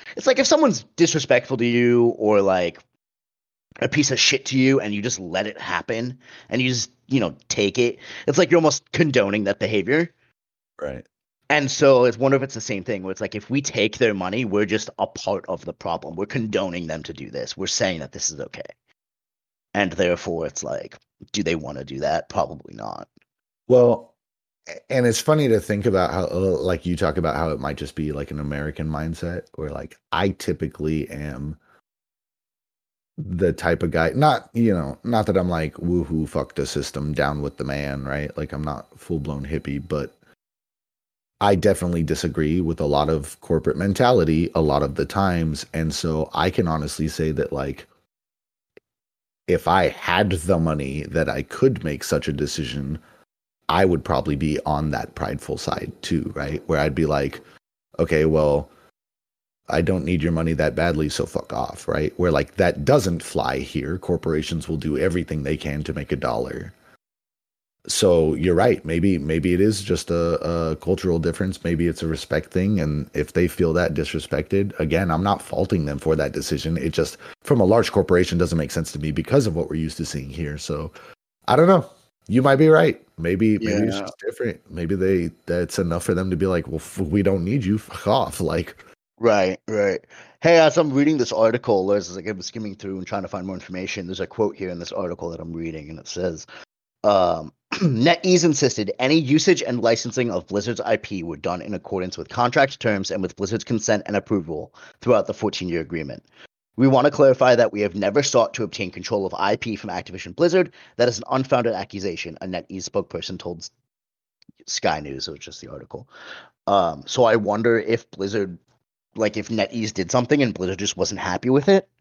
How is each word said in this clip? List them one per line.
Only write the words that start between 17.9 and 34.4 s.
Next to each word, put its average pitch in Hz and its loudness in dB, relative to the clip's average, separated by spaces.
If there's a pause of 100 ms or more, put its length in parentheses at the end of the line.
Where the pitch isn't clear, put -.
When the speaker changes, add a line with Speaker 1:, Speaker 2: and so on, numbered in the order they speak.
Speaker 1:
that 67 -14
this - -6
is 73 -12
okay. - -14 (1120)
And 98 0
therefore, 85 -2
it's - -10
like, - -10 (340)
do 104 -4
they 85 0
wanna 71 -8
do 67 -12
that? 73 -2
Probably - -6
not. 53 -12 (600)
Speaker 2:
Well, 120 4 (540)
a-, - -12
and 123 4
it's 113 2
funny 156 2
to 110 4
think 101 -2
about 92 2
how, 90 0
uh, 92 0
like, 87 -2
you 87 0
talk 80 0
about 80 0
how 82 0
it 78 -2
might 73 -6
just 73 -10
be, 76 -4
like, 71 -8
an 73 -8
American 73 -6
mindset 82 -6
where, 76 -8
like, - -12 (160)
I 98 2
typically 78 -4
am 73 -8 (1600)
the 90 0
type 85 0
of 87 0
guy, 82 2
not, 135 2